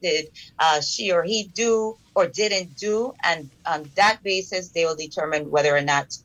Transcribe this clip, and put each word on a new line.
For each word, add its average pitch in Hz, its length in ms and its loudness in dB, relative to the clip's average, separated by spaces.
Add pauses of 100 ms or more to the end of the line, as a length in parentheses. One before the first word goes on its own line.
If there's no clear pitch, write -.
did, 156 300 -2 (280)
uh, 156 220 4
she 196 320 -2
or 170 100 4
he 202 320 -2
do 226 440 0 (160)
or 190 120 4
didn't 190 520 -2
do? 214 340 -2 (100)
And 160 280 -2 (160)
on 151 300 -4
that 208 260 4
basis, 190 480 -4
they 165 160 2
will 160 100 0
determine 151 540 -4
whether 147 260 4
or 143 60 2
not 143 420 -2